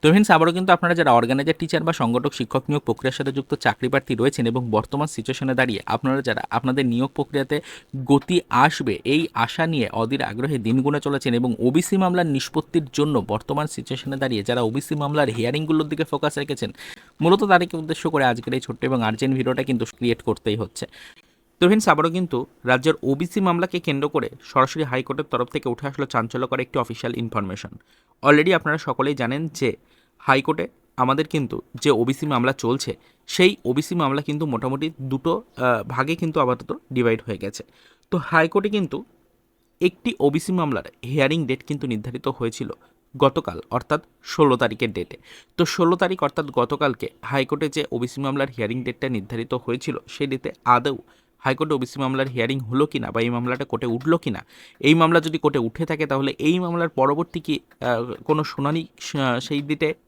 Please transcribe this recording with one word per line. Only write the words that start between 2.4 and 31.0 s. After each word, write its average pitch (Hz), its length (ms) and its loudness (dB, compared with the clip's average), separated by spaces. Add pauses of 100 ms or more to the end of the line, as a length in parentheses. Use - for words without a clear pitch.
নিয়োগ 143 160 0
প্রক্রিয়ার - 280 -2
সাথে 139 200 -4
যুক্ত 135 220 -4
চাকরি 120 360 0
প্রার্থী 131 260 0
রয়েছেন 123 320 0
এবং 120 240 -2
বর্তমান 135 360 0
সিচুয়েশনে 131 480 -4
দাঁড়িয়ে 123 300 0
আপনারা 135 360 0
যারা 127 280 -2
আপনাদের 131 360 0
নিয়োগ 123 300 0
প্রক্রিয়াতে 143 460 -2 (440)
গতি 143 440 4
আসবে 127 540 2
এই 151 300 0
আশা 139 340 -2
নিয়ে 147 260 0
অধীর 113 280 -2
আগ্রহে 131 360 -4
দিন 117 240 2
গুনে 147 180 2
চলেছেন 139 340 -2
এবং 120 260 2
ওবিসি 156 380 2
মামলার 180 280 2
নিষ্পত্তির 151 680 -2
জন্য 147 340 2
বর্তমান 143 400 -4
সিচুয়েশনে 135 500 -8
দাঁড়িয়ে 127 260 -2
যারা 123 180 0
ওবিসি 120 340 -2
মামলার 147 340 0
হিয়ারিংগুলোর 151 600 -2
দিকে 156 140 -2
ফোকাস 147 340 -2
রেখেছেন, 143 340 -6 (500)
মূলত 180 220 6
তাদেরকে 175 340 4
উদ্দেশ্য 160 320 -4
করে 143 160 2
আজকের 120 280 0
এই 131 60 0
ছোট্ট - 260 -6
এবং 131 180 0
আর্জেন্ট 113 320 0
ভিডিওটা 127 280 0
কিন্তু 123 220 0
ক্রিয়েট 117 360 -2
করতেই 107 340 -2
হচ্ছে। 113 300 -6 (720)
তো 170 60 6
ফ্রেন্ডস, 214 220 6
আবারও 156 220 4
কিন্তু 165 360 -2 (200)
রাজ্যের 131 280 4 (100)
ওবিসি 156 380 0
মামলাকে 175 380 0
কেন্দ্র 147 300 -2
করে 143 200 -2 (140)
সরাসরি 139 400 0
হাইকোর্টের 135 480 -4
তরফ 123 160 0
থেকে 135 220 -4
উঠে 123 180 -6
আসলো 139 180 -6
চাঞ্চল্যকর 123 540 -2
একটি 127 200 -2
অফিসিয়াল 117 360 -4
ইনফরমেশন। 107 540 -6 (540)
Already 151 300 8
আপনারা 160 240 0
সকলেই 139 380 -2
জানেন 135 320 -4
যে 135 280 -2 (420)
হাইকোর্টে 135 500 0 (300)
আমাদের 135 300 2